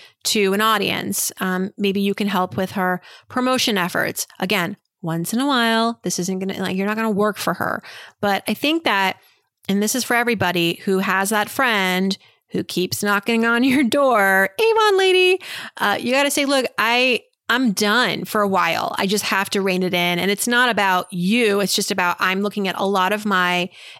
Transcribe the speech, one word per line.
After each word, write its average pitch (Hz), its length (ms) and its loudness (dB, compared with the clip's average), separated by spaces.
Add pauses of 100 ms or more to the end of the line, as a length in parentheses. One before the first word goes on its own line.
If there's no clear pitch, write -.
(260)
to 196 280 2
an 196 60 0
audience, 202 800 0
um, 185 380 -2
maybe 196 240 0
you 196 120 0
can 202 140 -2
help 185 300 -2
with 185 140 -2
her 185 300 -2 (280)
promotion 254 480 0
efforts." 180 500 -2 (120)
Again, 185 360 -2 (260)
once 165 300 -4
in 220 80 0
a 277 80 0
while, 226 560 0
this 180 160 -2
isn't 185 200 -4
gonna, 190 200 -6
like, 185 160 -4
you're 196 120 -2
not 214 100 -2
gonna 226 140 0
work 208 260 0
for - 160 -2
her. - 280 -4 (380)
But 196 260 0
I 214 100 -2
think 320 280 0
that, 196 380 0 (480)
and 202 120 2
this 214 140 0
is 247 80 -2
for 247 120 -2
everybody 185 680 0
who 190 160 0
has 190 300 0
that 208 200 0
friend 190 680 0 (340)
who 185 120 -2
keeps - 400 -4
knocking 214 420 0
on 233 180 2
your 269 200 4
door, 214 640 2 (100)
Avon 440 380 4
lady, 370 420 4 (380)
uh, - 220 0
you 240 120 -4
gotta 277 200 2
say, 285 140 0
"Look, 269 200 2 (120)
I, 240 440 2 (280)
I'm 240 240 2
done 208 520 0
for 214 160 -2
a 202 60 2
while. 175 500 0
I 202 80 0
just 196 200 0
have 196 260 -2
to 202 100 0
rein 185 220 0
it 180 100 0
in." 175 240 0
And 185 140 0
it's 202 160 -2
not 240 220 2
about 190 440 0
you. 202 460 2
It's 196 160 0
just 208 160 -2
about, 180 280 0
I'm 190 220 0
looking 202 260 -2
at 175 120 -4
a 196 60 -2
lot 190 280 2
of 208 120 -4
my 180 440 0 (300)